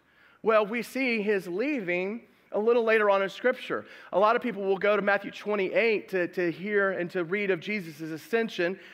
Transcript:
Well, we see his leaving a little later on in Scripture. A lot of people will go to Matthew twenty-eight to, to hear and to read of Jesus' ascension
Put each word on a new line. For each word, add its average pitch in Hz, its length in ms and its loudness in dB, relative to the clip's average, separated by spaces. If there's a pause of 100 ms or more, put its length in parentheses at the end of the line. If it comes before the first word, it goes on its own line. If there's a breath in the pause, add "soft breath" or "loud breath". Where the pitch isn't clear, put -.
(420 soft breath)
Well, 214 240 4
we 226 160 -4
see 240 400 -2
his 196 240 0
leaving 196 760 -4 (300 soft breath)
a - 60 0
little 233 260 2
later 220 260 4
on 196 120 4
in 190 60 -2
Scripture. 165 560 -4 (280 loud breath)
A 175 60 2
lot 208 180 4
of 233 40 0
people 208 240 -6
will 190 140 0
go 202 180 4
to 202 60 0
Matthew 202 280 0
twenty-eight 208 800 0
to, 180 180 0
to 175 220 -2
hear 196 420 0
and 175 180 -4
to 185 140 -2
read 196 260 -2
of 180 100 0
Jesus' 165 400 -8
ascension 180 760 -2 (160 loud breath)